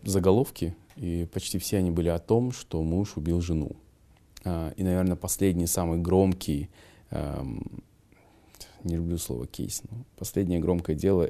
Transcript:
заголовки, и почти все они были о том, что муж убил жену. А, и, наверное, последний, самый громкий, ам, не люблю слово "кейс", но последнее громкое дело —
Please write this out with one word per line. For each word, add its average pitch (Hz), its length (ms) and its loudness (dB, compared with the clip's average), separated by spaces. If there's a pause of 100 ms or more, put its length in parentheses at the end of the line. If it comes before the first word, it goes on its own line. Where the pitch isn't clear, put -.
заголовки, 95 720 2 (220)
и 85 360 -2
почти - 260 -4
все 101 200 -2
они 90 120 2
были 85 180 0
о 82 100 2
том, 120 340 2
что - 300 -6
муж 87 340 0
убил 85 240 0
жену. 82 320 -2 (720)
А, 82 320 -4
и, 98 60 -4
наверное, 90 340 2
последний, 90 500 0
самый 85 320 0
громкий, 90 720 2 (420)
ам, 71 520 -6 (1200)
не 85 120 -2
люблю 85 220 -2
слово 60 280 -6
"кейс", - 440 -8
но 117 140 -12 (140)
последнее 90 420 0
громкое 87 340 2
дело — 92 360 4